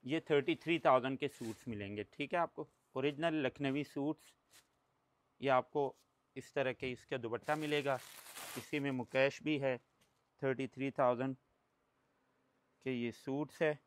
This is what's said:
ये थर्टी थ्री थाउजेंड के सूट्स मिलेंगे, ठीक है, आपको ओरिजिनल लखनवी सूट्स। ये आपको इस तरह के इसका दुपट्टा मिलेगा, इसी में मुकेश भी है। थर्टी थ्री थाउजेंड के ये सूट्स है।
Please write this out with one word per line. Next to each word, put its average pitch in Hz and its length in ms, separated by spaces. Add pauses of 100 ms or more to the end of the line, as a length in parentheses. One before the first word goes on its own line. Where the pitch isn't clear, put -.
ये 147 180
थर्टी 147 340
थ्री 165 220
थाउजेंड 131 400
के 143 120
सूट्स 113 380
मिलेंगे, 104 380
ठीक - 260
है, 180 80
आपको 160 280 (260)
ओरिजिनल 147 420
लखनवी 139 480
सूट्स। 143 480 (1080)
ये 127 100
आपको 131 440 (420)
इस - 180
तरह 131 200
के 131 180
इसका 131 260
दुपट्टा 117 380
मिलेगा, 147 420 (600)
इसी 143 220
में 139 120
मुकेश 131 500
भी 151 160
है। 131 180 (680)
थर्टी 135 260
थ्री 135 240
थाउजेंड 127 440 (1500)
के 131 60
ये 120 220
सूट्स 143 480
है। 151 240